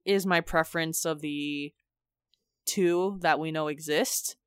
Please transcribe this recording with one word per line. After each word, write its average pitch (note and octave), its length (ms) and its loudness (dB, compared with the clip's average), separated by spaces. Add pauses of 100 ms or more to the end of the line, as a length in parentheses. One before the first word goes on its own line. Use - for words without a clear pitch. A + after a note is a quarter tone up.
is G3 220 2
my F3 160 2
preference D#3+ 640 0
of D#3 160 -2
the D3 520 -6 (920)
two F#3 560 2
that D#3 180 4
we D#3+ 120 -4
know D#3 180 -2
exist. D#3 640 -2 (120)